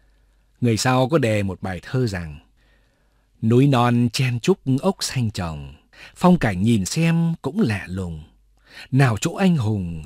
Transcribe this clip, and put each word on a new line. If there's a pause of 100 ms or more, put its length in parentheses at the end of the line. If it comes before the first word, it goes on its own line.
(600)
Người
sau
có
đề
một
bài
thơ
rằng, (1000)
"Núi
non
chen
trúc (220)
ốc
xanh
trồng, (400)
phong
cảnh
nhìn
xem
cũng
lạ
lùng. (680)
Nào
chỗ
anh
hùng